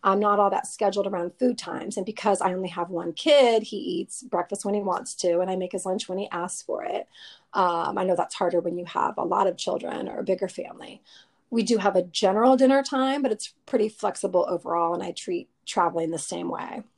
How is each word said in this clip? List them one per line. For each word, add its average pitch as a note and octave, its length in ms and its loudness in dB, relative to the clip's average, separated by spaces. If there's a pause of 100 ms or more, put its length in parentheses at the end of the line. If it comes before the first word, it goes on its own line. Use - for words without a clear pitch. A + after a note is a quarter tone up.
I'm G3 200 4
not G#3 180 4
all G3+ 120 6
that - 160 -2
scheduled G3 380 0
around F#3+ 320 -4
food B3 200 2
times. - 400 -8
And F#3 80 -4
because G#3 340 0
I F#3+ 140 0
only F#3 160 -4
have F3 200 -6
one E3+ 220 -4
kid, A#3+ 520 6
he G#3+ 120 -10
eats - 480 -6
breakfast - 400 -4
when G3+ 100 0
he G#3 80 0
wants F#3+ 340 -4
to, F3 260 2
and F#3 100 -2
I F#3 60 -2
make F3+ 160 -4
his F#3 120 -6
lunch F#3+ 220 -4
when F#3 100 -4
he G3+ 140 -6
asks F3+ 300 -6
for - 240 -6
it. - 240 -6 (440)
Um, F3 440 2
I F#3 80 0
know F#3 100 2
that's - 200 -2
harder F3 260 2
when F3 160 -4
you F3 80 -8
have - 320 -2
a F#3 80 -2
lot F#3+ 220 2
of F#3 100 -2
children - 500 -4
or - 120 -8
a - 40 -4
bigger F#3+ 240 0
family. - 540 -12 (480)
We A#3 140 2
do A3 140 2
have F#3+ 200 4
a F3+ 60 4
general G#3+ 520 4
dinner C4 260 6
time, C4+ 400 0
but A3+ 120 0
it's - 200 -10 (120)
pretty G#3+ 240 0
flexible F#3 600 0
overall, E3+ 440 0
and F3+ 100 -4
I F3+ 80 -8
treat - 380 -6 (160)
traveling E3+ 460 0
the E3 80 -4
same E3+ 300 -6
way. - 340 -8 (140)